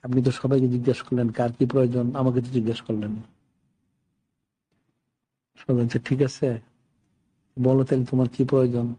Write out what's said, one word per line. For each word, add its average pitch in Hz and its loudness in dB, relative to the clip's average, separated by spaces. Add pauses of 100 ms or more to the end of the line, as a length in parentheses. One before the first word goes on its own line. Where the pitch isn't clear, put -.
আপনি 127 0
তো 127 2 (100)
সবাইকে 131 2
জিজ্ঞেস 123 0
করলেন 123 -2 (100)
কার 120 0
কি - 2
প্রয়োজন, 123 2 (140)
আমাকে 127 2
তো 123 -12
জিজ্ঞেস 113 -2
করলেন 107 -4
না।" 110 -14 (2250)
সওদাগর 127 -2
বলছে, 117 -2
"ঠিক 135 -2
আছে, 135 -2 (1080)
বলো 131 4
তাহলে 131 0
তোমার 131 2
কি - -2
প্রয়োজন?" 123 0 (120)